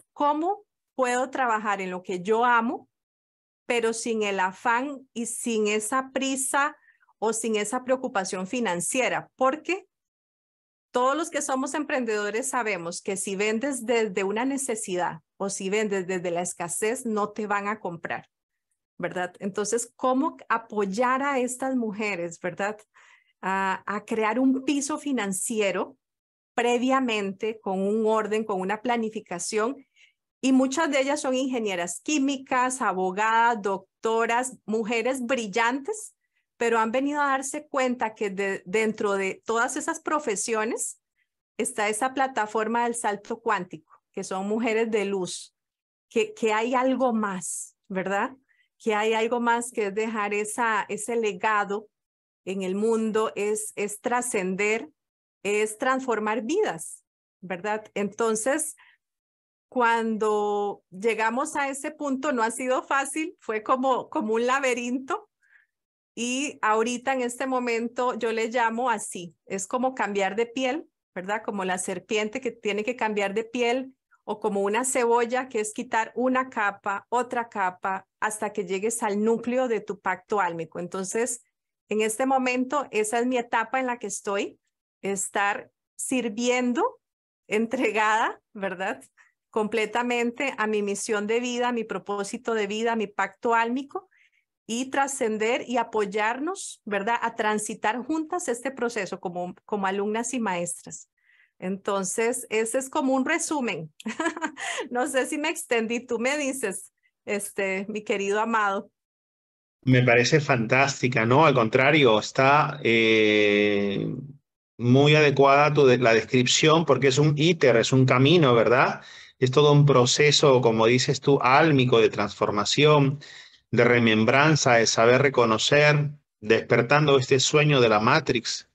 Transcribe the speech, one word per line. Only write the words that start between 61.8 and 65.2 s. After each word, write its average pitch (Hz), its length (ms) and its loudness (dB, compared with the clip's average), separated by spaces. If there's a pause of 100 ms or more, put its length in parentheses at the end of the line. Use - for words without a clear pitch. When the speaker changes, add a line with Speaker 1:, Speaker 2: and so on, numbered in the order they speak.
Speaker 1:
punto 285 400 -4
no 233 120 0
ha 226 80 0
sido 254 320 -2
fácil, 285 560 -4
fue 214 240 -6
como, 254 460 0
como 214 260 -2
un 233 100 0
laberinto 262 840 -2 (880)